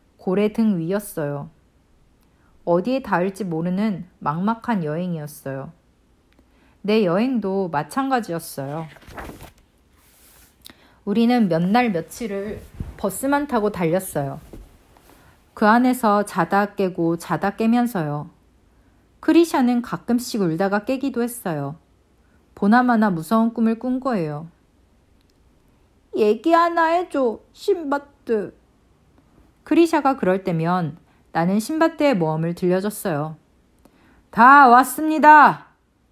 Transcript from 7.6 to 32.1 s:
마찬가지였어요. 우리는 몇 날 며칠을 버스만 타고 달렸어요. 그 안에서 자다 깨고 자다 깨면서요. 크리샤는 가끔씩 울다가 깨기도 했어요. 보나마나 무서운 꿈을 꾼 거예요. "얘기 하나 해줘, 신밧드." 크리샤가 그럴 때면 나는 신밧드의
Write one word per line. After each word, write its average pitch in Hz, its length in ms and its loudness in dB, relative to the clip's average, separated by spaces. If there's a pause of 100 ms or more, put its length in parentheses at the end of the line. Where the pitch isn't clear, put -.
마찬가지였어요. 165 1160 -6 (2250)
우리는 233 420 2
몇 160 160 0
날 226 280 2
며칠을 196 680 -8 (360)
버스만 277 500 -4
타고 214 240 -2
달렸어요. 165 680 -4 (1120)
그 - 140 -2
안에서 233 560 2
자다 196 520 -2
깨고 175 420 -2
자다 180 380 -4
깨면서요. 226 720 -2 (880)
크리샤는 294 640 2
가끔씩 240 600 -4
울다가 190 440 0
깨기도 262 380 -4
했어요. 156 520 -6 (800)
보나마나 226 540 2
무서운 220 440 0
꿈을 226 260 -2
꾼 254 200 -4
거예요. 165 480 -4 (1700)
"얘기 220 380 2
하나 330 340 2
해줘, 294 520 -2 (140)
신밧드." 277 1000 -4 (1120)
크리샤가 302 540 2
그럴 190 260 0
때면 170 540 -2 (340)
나는 175 280 0
신밧드의 311 580 0